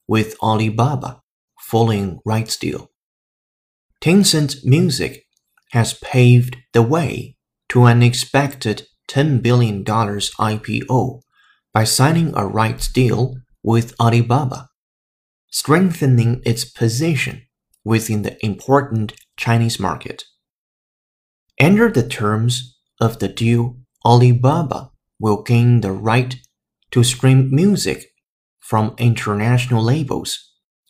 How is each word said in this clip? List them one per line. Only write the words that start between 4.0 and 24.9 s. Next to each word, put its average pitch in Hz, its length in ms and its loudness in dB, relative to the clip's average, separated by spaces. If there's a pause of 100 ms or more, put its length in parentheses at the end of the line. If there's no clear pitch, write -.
Music 143 560 0 (500)
has 117 220 -2
paved 123 640 2 (180)
the 117 80 4
way 127 560 -4 (320)
to 123 160 4
an 120 160 6
expected 123 800 -2 (260)
ten 139 320 0
billion 117 420 0
dollars 104 560 -4
I 107 200 -2
P 110 320 -8
O 123 320 -2 (500)
by 110 120 2
signing 156 500 0
a 98 120 -4
rights 110 460 -4
deal 123 440 0 (260)
with 117 360 -2
Alibaba, 117 680 0 (840)
strengthening 131 960 0
its 117 220 -4
position 123 800 -4 (360)
within 110 380 -2
the - 240 -8
important 113 680 -2 (240)
Chinese 117 420 0
market. - 440 -8 (1300)
Under 208 320 4
the 127 160 0
terms 113 680 -4 (240)
of 113 200 -2
the 98 80 -4
deal, 117 480 -2 (280)
Alibaba 123 840 2 (280)